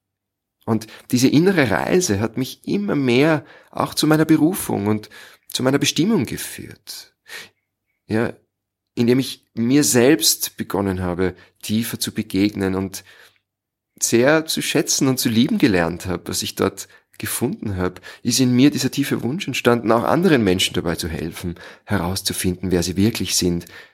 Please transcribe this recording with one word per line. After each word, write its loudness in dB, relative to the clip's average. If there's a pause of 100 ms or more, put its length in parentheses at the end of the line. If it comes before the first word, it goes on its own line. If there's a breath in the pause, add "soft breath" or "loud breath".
(680)
Und -2 (240 loud breath)
diese 4
innere 4
Reise 0
hat -4
mich -8
immer -2
mehr 2 (260 loud breath)
auch -4
zu 0
meiner 4
Berufung 2
und -2 (400 loud breath)
zu -6
meiner 2
Bestimmung 0
geführt. -14 (920 loud breath)
Ja, -2 (600)
indem 4
ich -6
mir 2
selbst 2
begonnen -2
habe, -2 (280 soft breath)
tiefer -4
zu -6
begegnen -2
und -6 (960 soft breath)
sehr 2
zu -4
schätzen 0
und 0
zu -2
lieben 2
gelernt 2
habe, -6
was -6
ich -10
dort -4 (300 soft breath)
gefunden -6
habe, -4 (220 loud breath)
ist 0
in 2
mir 6
dieser -2
tiefe -4
Wunsch -4
entstanden, 0
auch 2
anderen 2
Menschen 0
dabei -2
zu -8
helfen, -8 (280 loud breath)
herauszufinden, -4
wer 2
sie -4
wirklich 0
sind, 0 (280 loud breath)